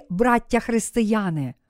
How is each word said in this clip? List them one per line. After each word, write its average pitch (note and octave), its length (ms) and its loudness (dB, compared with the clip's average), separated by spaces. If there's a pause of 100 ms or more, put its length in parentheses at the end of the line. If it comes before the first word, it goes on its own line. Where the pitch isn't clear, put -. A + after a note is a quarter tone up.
браття A#3 500 0
християни, G#3 920 -2 (160)